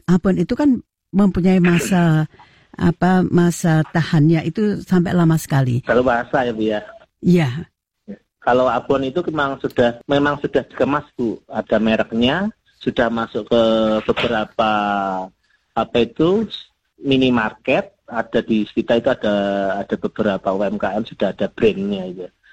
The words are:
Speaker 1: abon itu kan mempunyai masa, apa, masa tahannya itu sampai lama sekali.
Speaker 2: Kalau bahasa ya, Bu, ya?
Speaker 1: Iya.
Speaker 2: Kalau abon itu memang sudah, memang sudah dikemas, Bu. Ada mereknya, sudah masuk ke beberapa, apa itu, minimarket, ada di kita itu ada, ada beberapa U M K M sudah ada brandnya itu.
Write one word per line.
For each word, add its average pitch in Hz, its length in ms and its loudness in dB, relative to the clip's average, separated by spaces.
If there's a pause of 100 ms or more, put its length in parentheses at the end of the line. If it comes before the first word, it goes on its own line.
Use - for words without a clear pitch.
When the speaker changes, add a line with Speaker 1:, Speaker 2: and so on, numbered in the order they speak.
Speaker 1:
abon 180 320 2
itu 180 160 -2
kan 277 280 2 (320)
mempunyai 185 440 4
masa, 170 680 2 (480)
apa, 180 520 2
masa 170 600 2
tahannya 160 600 2
itu 208 360 -2
sampai 180 320 0
lama 165 240 4
sekali. 127 440 -2
Speaker 2:
Kalau 120 240 0
bahasa 123 400 0
ya, 120 80 -4
Bu, 110 80 -4
ya? 107 180 -2 (420)
Speaker 1:
Iya. 170 280 4 (880)
Speaker 2:
Kalau 127 320 2
abon 131 320 -2
itu 135 240 -4
memang 143 320 -4
sudah, 120 480 0
memang 143 320 0
sudah - 240 -2
dikemas, 139 560 -4
Bu. 113 320 -4
Ada 110 320 -2
mereknya, 120 720 0 (240)
sudah 120 320 -2
masuk 113 400 -6
ke 117 120 4 (440)
beberapa, 110 640 -2 (1040)
apa 113 240 -4
itu, 175 480 0 (560)
minimarket, 131 1040 -2
ada 117 320 -4
di 110 240 0
kita 117 400 -2
itu 139 80 0
ada, 107 240 -2 (480)
ada - 160 -6
beberapa 101 560 -4
U 98 80 -2
M 101 160 -4
K 98 160 -4
M 110 80 -4
sudah 98 320 -4
ada 98 160 -4
brandnya 98 560 -2
itu. 92 200 -12 (260)